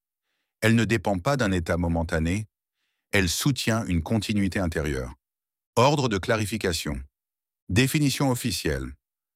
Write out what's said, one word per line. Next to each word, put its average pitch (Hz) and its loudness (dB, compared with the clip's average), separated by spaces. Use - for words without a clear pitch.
Elle 113 4
ne 113 4
dépend 104 0
pas 139 0
d'un 113 0
état 90 0
momentané. 82 -2
Elle 98 2
soutient 113 0
une 85 0
continuité 104 0
intérieure. 73 -4
Ordre 131 4
de 98 2
clarification. 92 -2
Définition 135 2
officielle. 76 -4